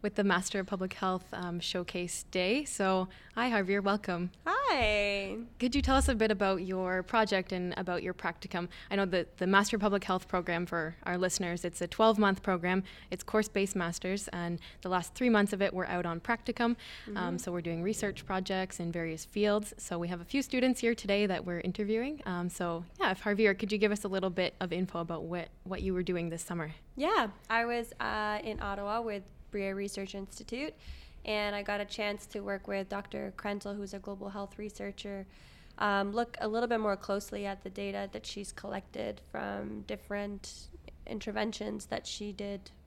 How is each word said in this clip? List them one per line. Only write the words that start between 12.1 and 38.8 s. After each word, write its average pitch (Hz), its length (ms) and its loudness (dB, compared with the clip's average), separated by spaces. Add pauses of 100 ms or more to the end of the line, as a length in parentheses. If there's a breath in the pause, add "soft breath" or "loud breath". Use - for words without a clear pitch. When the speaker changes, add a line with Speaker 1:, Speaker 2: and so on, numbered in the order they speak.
Speaker 1:
program. 185 400 2 (260 loud breath)
It's - 140 -6
course-based 208 500 2
masters, 185 540 -2
and 170 320 -4 (220 loud breath)
the 185 60 -4
last 180 280 0
three 247 140 4
months 208 220 6
of 190 80 -2
it, 196 140 4
we're 180 120 0
out 180 200 0
on 170 140 -2
practicum. 233 560 0 (320 loud breath)
Um, 208 80 -6
Speaker 2:
Mm-hmm. 180 220 -2
Speaker 1:
so 180 120 -4
we're 175 100 -2
doing 170 220 -2
research 202 420 -2
projects 190 540 -2
in 170 140 -2
various 165 320 -4
fields. 208 540 2
So - 200 -4
we 170 100 -2
have 175 120 -4
a 170 40 -12
few 269 180 0
students 254 380 2
here 233 140 4
today 208 320 2
that 190 180 0
we're 175 160 -2
interviewing. 220 640 0
Um, 180 240 -2
so, 170 360 -4 (160)
yeah, 381 100 4
if 190 140 -2
Javier, 208 340 4
could 208 140 -2
you 208 60 0
give 208 120 6
us 208 140 -2
a 208 40 -2
little 190 220 0
bit 180 300 0
of 175 120 -2
info 180 280 0
about 165 240 -4
what, 170 240 -4 (160)
what 185 180 -6
you 190 100 0
were 180 120 0
doing 170 240 0
this 165 140 -6
summer? 165 280 -4 (240)
Speaker 2:
Yeah, 294 340 2 (200)
I 226 160 2
was, 233 260 -2 (100)
uh, 214 440 0
in 214 160 -4
Ottawa 202 400 -2
with 208 220 -4 (280)
Bria 196 240 -2
Research 196 400 -6
Institute, 233 600 -8 (500 loud breath)
and 208 320 0
I 202 60 -4
got 202 180 -2
a 202 60 -2
chance 208 400 -4
to 208 140 -6
work 202 280 -4
with 196 220 -2
Doctor 202 480 -6
Krenzel, 202 360 -4
who's 202 200 -8
a 196 40 -8
global 202 300 -8
health 202 300 -8
researcher, 202 680 -8 (540 loud breath)
um, 202 340 2
look 233 300 0
a 214 40 0
little 226 220 2
bit 226 120 4
more 208 180 2
closely 202 480 -2
at 196 180 -6
the 196 60 -8
data 196 420 -4
that 214 140 -8
she's - 260 -8
collected - 760 -6